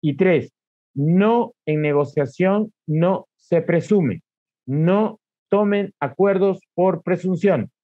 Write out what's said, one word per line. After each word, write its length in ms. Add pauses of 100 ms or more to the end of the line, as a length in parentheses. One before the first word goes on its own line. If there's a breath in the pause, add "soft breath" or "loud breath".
Y 160
tres, 360 (420)
no, 580 (140)
en 160
negociación 880 (160)
no 480
se 260
presume. 600 (440)
No 540 (280)
tomen 520
acuerdos 600 (140)
por 280
presunción. 680 (120)